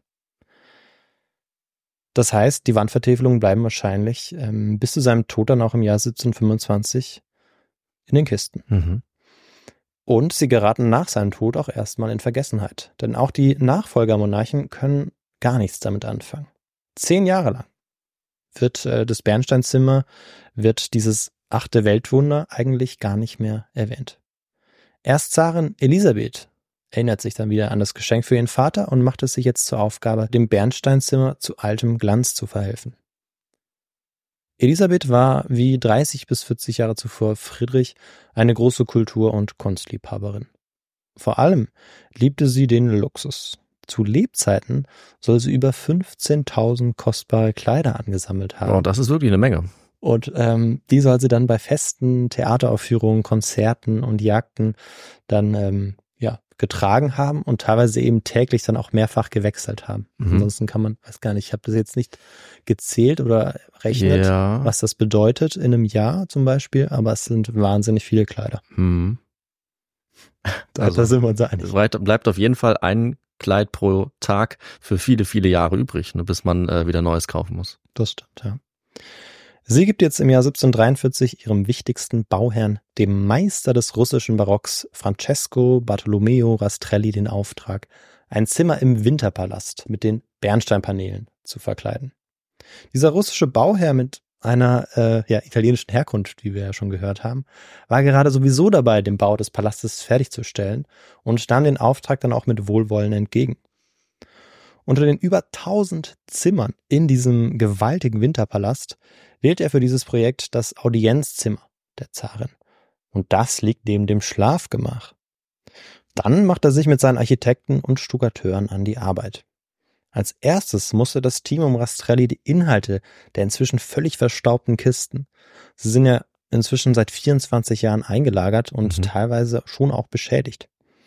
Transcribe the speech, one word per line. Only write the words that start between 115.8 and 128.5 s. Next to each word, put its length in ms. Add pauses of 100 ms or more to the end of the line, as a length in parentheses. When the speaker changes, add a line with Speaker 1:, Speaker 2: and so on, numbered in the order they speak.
Speaker 1:
Dann 320
macht 200
er 60
sich 140
mit 140
seinen 180
Architekten 640
und 200
Stuckateuren 680
an 160
die 140
Arbeit. 460 (640)
Als 280
erstes 540
musste 280
das 220
Team 180
um 140
Rastrelli 520
die 160
Inhalte 580 (340)
der 80
inzwischen 360
völlig 380
verstaubten 600
Kisten, 500 (480)
sie 160
sind 140
ja 180 (280)
inzwischen 420
seit 180
vierundzwanzig 680
Jahren 200
eingelagert 680